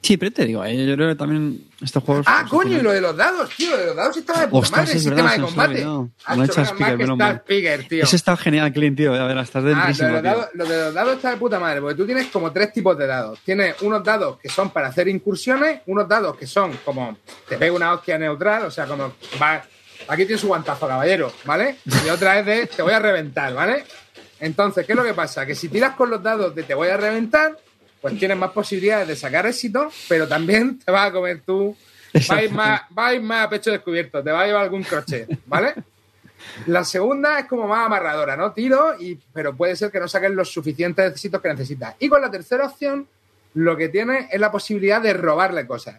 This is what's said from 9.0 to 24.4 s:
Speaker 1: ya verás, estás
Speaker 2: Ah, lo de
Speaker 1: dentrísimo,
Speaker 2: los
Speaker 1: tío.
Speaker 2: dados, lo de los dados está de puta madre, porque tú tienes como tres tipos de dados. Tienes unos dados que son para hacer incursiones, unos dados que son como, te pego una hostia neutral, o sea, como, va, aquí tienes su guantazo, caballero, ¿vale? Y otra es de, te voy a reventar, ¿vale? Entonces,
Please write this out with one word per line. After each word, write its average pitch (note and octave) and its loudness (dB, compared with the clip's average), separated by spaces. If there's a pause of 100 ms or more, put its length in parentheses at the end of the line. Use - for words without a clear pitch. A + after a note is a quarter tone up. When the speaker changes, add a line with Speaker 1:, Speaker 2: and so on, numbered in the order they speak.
Speaker 1:
ya C3 2
verás, C3 0
estás C3 -2
Speaker 2:
Ah, - 2
lo C#3+ 4
de D3+ 4
Speaker 1:
dentrísimo, D#3 2
Speaker 2:
los D#3+ 0
Speaker 1:
tío. F3 2
Speaker 2:
dados, A3+ 0
lo E3+ -4
de E3 0
los D#3 -2
dados A#3 2
está C4 -4
de A#3+ -4
puta G#3 0
madre, D#3 -2
porque D3 -4
tú F3+ 0
tienes B3+ -2
como E3 -2
tres G3+ 0
tipos F#3 2
de C#3+ 0
dados. A#2 -4
Tienes F#3+ 0
unos G#3 0
dados G3 0
que - -16
son F#3+ -2
para C#3 -2
hacer F3 0
incursiones, B3+ 0
unos G3 0
dados G3+ 0
que C3+ -16
son F3+ 0 (120)
como, B2+ -6 (320)
te - -4
pego E3+ 2
una E3+ 2
hostia E3+ -2
neutral, D#3+ 0
o E3 -4
sea, D3+ -6
como, C#3 -6 (300)
va, D3+ 0 (440)
aquí E3 2
tienes G#3 -2
su G#3 -2
guantazo, D#3 -2
caballero, C#3 0 (120)
¿vale? G#3 0 (280)
Y D#3+ 0
otra F#3+ 4
es G3 -2
de, G#3+ 2
te - -6
voy F#3 4
a A3 4
reventar, D3 0
¿vale? A3 0 (560)
Entonces, F3+ 0